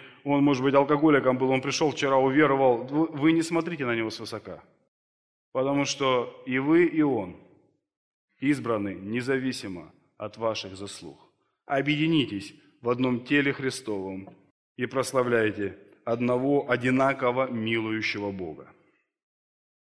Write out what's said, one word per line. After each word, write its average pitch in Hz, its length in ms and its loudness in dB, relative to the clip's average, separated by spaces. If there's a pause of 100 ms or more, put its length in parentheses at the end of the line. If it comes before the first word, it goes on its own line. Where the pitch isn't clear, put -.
(240)
он, 143 200 2
может 139 200 4
быть, 135 100 2
алкоголиком 139 640 4
был, 131 140 2
он 131 100 2
пришел 139 300 0
вчера, 135 260 2
уверовал. 135 680 4
Вы, 147 240 0
вы 156 240 2
не 165 120 2
смотрите 165 420 -4
на 120 100 0
него 113 140 -2
свысока, 104 540 -12 (880)
потому 139 340 0
что 127 640 -2
и 127 100 0
вы, 160 280 4
и 156 180 2
он 107 320 -2 (1080)
избраны 117 520 -2
независимо 110 960 -4 (260)
от 104 200 -12
ваших 104 400 -4
заслуг. 92 420 -14 (460)
Объединитесь 143 880 0 (280)
в 117 80 -2
одном 123 360 0
теле 147 260 2
Христовом 98 800 -6 (440)
и 123 80 -4
прославляйте 117 920 0 (280)
одного 123 680 0
одинаково 131 800 2
милующего 110 800 -4
Бога. 78 400 -10 (1300)